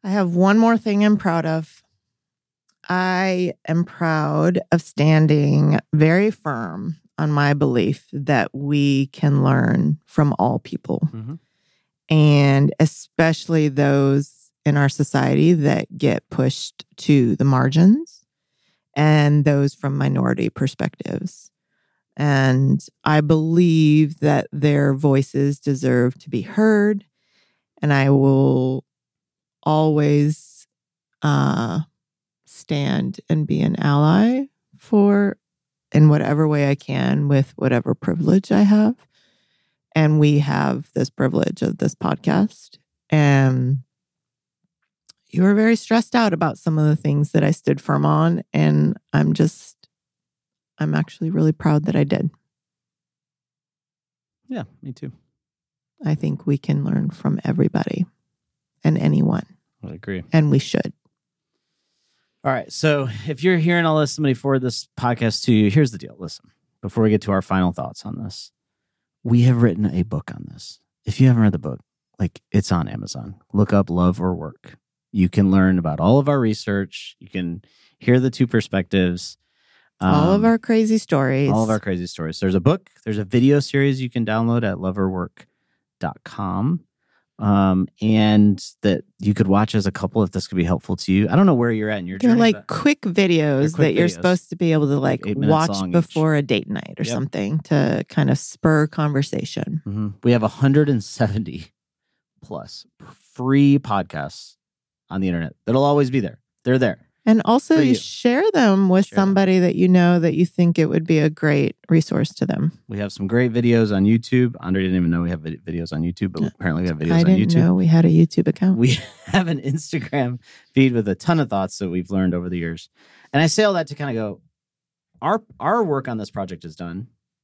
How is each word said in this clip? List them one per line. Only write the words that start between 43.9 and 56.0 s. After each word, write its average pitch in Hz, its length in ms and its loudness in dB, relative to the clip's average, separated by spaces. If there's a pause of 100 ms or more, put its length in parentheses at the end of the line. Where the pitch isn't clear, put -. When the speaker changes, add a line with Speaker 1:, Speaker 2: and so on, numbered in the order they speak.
Speaker 1:
you 175 140 -2
were 196 120 4
very 220 220 2
stressed - 380 -2
out 226 180 2
about 165 260 -2
some 156 200 -2
of 151 80 2
the 151 100 2
things 147 360 -2
that 156 120 2
I 151 60 2
stood 147 300 -2
firm 147 240 -2
on. 160 380 2 (100)
And 76 440 2 (160)
I'm 78 200 0
just, - 560 -4 (880)
I'm 151 160 -2
actually 160 360 -4
really 156 220 2
proud 151 320 0
that - 120 -2
I 147 80 2
did. 151 260 -2 (2250)
Speaker 2:
Yeah, 233 160 -8 (180)
me 135 100 -14
too. 131 200 -14 (920)